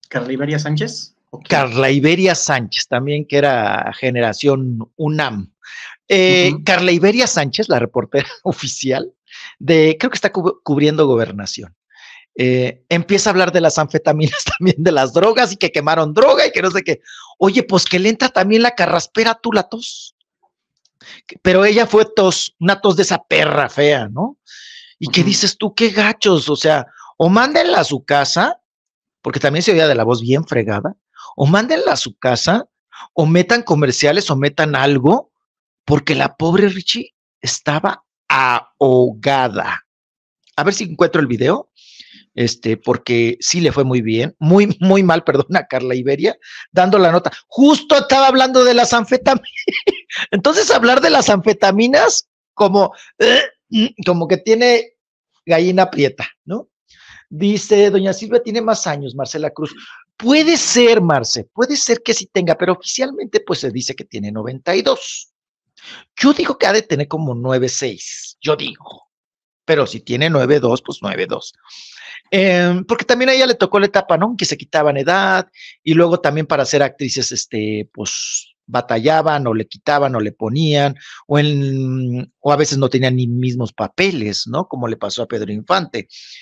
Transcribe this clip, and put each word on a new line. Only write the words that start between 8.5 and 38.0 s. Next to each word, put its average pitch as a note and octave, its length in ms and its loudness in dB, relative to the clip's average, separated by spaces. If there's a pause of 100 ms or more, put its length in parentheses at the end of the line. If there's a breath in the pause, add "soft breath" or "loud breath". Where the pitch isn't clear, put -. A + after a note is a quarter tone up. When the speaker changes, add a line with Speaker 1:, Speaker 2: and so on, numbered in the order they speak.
Speaker 2:
de, D#3 400 4
creo B3+ 100 -2
que - 60 -8
está - 160 -4
cub-, F3+ 320 -4
cubriendo D3+ 420 0
gobernación. G2+ 680 -4 (640 loud breath)
Eh, B2+ 480 -2
empieza F#3+ 420 0
a - 20 2
hablar F3+ 200 2
de F3+ 80 0
las D#3+ 180 2
anfetaminas, D3+ 680 -2
<laughs> - 120 -6
también F#3 240 2
de E3+ 120 2
las C3+ 180 0
drogas, G#3+ 400 2
y G3 60 -12
que E3 140 -2
quemaron D#3 420 -2
droga, C4 340 4
y - 40 -10
que - 100 -4
no F#3 100 0
sé F#3+ 120 -4
qué. - 180 -4 (380 loud breath)
Oye, G3 240 2
pues F3+ 200 0
que F3+ 160 -2
le G3 100 0
entra A#3+ 200 0
también G#3 320 2
la A#3+ 100 2
carraspera, A3 720 -2
tú, A#3 100 -6
la G#3 120 2
tos. - 520 -16 (1300 loud breath)
Pero F#3 240 4
ella G#3+ 200 4
fue G#3+ 200 4
tos, - 540 0
una G3 200 0
tos F#3+ 160 2
de F3 80 2
esa - 200 -2
perra D3 440 0
fea, C#3+ 400 0
¿no? E3+ 300 -6 (640 loud breath)
Y D#3+ 100 -8
que F3+ 120 0
Speaker 1:
Ujú. G3+ 80 0
Speaker 2:
dices G3 280 -2
tú, - 180 -6
qué A3+ 140 0
gachos, G3+ 580 0
o D3 80 -2
sea, D3+ 320 0 (300 loud breath)
o E3 100 2
mándenla D4+ 540 2
a - 20 0
su C#3 220 -6
casa, E3 560 0 (600)
porque - 200 -6
también D3 200 0
se G3 120 2
oía D#3+ 140 4
de C3+ 80 2
la A2+ 100 0
voz A#2 160 0
bien C3+ 240 0
fregada, A2+ 500 -4 (400 loud breath)
o - 100 0
mándenla A3 480 0
a - 40 -4
su - 200 -10
casa, C3 520 -2 (440 loud breath)
o D#3+ 120 2
metan F3+ 360 2
comerciales, D3+ 720 0
o C#3 40 -2
metan C#3+ 400 -2
algo, C#3 560 2 (540)
porque C#3+ 300 0
la C#3 200 -2
pobre F#3 320 2
Richie F#3+ 480 -6 (240)
estaba - 640 -6 (240)